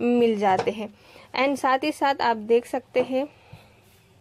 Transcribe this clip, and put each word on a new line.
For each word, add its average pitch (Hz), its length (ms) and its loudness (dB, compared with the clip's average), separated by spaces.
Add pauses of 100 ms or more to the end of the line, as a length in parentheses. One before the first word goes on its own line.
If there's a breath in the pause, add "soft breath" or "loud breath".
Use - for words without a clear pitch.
मिल 240 380 2
जाते 202 320 2
हैं। 214 240 -8 (440 loud breath)
And 277 180 0
साथ 254 220 0
ही 302 140 -2
साथ 277 280 0
आप 233 160 0
देख 233 300 0
सकते - 360 -4
हैं 262 260 -4 (920 loud breath)